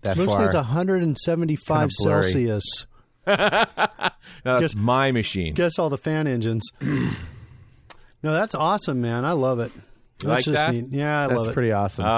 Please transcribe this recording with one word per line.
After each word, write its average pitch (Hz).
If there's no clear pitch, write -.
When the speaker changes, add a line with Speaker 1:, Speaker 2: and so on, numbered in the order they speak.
Speaker 1:
That 95
Speaker 2:
It -
looks 202
Speaker 1:
far. -
Speaker 2:
like 98
it's -
a 151
hundred 175
and 156
seventy-five 156
Speaker 1:
Kinda 92
blurry. 101
Speaker 2:
Celsius. 107
Speaker 3:
<laughs> 202
No, 127
that's 120
Speaker 2:
Guess -
Speaker 3:
my 127
machine. 98
Speaker 2:
Guess 170
all 165
the 139
fan 156
engines. 113
<clears throat> -
No, 156
that's 202
awesome, 160
man. 120
I 151
love 131
it. 113
Speaker 3:
You -
Speaker 2:
That's -
Speaker 3:
like 127
Speaker 2:
just 151
Speaker 3:
that? 151
Speaker 2:
neat. 120
Yeah, 147
I 139
Speaker 1:
That's 127
Speaker 2:
love 113
it. 120
Speaker 1:
pretty 120
awesome. 101